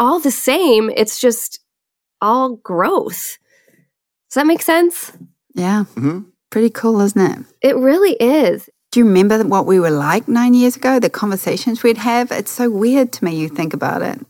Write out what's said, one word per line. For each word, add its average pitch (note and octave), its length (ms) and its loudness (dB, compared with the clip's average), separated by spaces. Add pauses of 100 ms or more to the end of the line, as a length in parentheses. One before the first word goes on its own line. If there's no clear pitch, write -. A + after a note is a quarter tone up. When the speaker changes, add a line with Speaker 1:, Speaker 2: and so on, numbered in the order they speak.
Speaker 1:
all C4+ 180 2
the D4 140 -2
same. B3+ 640 0
It's A3 240 -2
just - 400 -2 (600)
all B3 360 -2
growth. - 840 -4 (920)
Does - 60 -18
that C#4+ 120 0
make E4 160 2
sense? E4+ 500 0 (420)
Speaker 2:
Yeah. G3 300 -2 (100)
Speaker 3:
Mm-hmm. D3 260 -4 (300)
Speaker 2:
Pretty A3 200 2
cool, A3+ 300 0
isn't G3+ 200 0
it? - 180 0 (240)
Speaker 1:
It C#4 140 2
really D#4 380 2
is. A#3 540 0 (220)
Speaker 2:
Do B3 100 2
you A#3 60 6
remember G#3 380 4
what F#3+ 220 0
we F#3+ 120 4
were E3+ 120 2
like D3+ 360 -2
nine A#3+ 280 2
years B3 200 4
ago, C4 240 0
the G#3+ 120 0
conversations G3+ 720 -4
we'd A3+ 140 2
have? A#3+ 340 -2
It's - 180 -6
so A#3+ 200 -2
weird A#3+ 420 0
to - 120 -8
me, E3+ 120 -4
you D#3 120 -4
think D3+ 260 -6
about F3 280 -4
it. - 160 -8 (120)